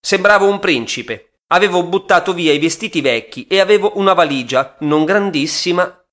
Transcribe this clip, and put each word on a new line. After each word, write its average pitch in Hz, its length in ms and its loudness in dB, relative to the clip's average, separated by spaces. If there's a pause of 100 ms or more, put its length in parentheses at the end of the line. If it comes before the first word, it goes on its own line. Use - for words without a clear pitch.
Sembravo 196 440 2
un 202 120 0
principe. 120 880 -6
Avevo 180 380 2
buttato 185 500 0
via 165 180 0
i 147 60 2
vestiti 165 420 -4
vecchi 127 460 -4
e 190 120 0
avevo 202 360 2
una 196 180 2
valigia, 135 680 0
non 151 260 0
grandissima, 180 920 -2 (140)